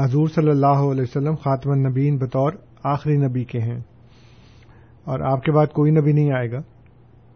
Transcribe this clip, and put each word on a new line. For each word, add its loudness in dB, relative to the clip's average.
حضور 2
صلی 2
اللہ 4
علیہ 2
وسلم -2
خاتم -2
النبیین 0
بطور -2
آخری -2
نبی 0
کے -8
ہیں -4
اور -6
آپ -2
کے 0
بعد 4
کوئی 0
نبی 2
نہیں 2
آئے -4
گا۔ -8